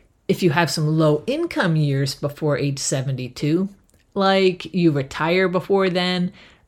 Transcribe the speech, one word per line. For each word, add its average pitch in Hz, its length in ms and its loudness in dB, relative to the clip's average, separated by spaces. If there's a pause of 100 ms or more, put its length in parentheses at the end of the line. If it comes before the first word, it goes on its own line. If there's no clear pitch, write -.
(260)
If - 160 -2
you 175 80 4
have 165 200 2
some 156 280 0
low-income 185 760 0
years 139 380 0
before 143 420 -4
age 139 220 -4
seventy-two, 139 920 -2 (460)
like 190 580 2
you 170 180 4
retire 160 580 0
before 190 420 0
then 180 420 0 (360)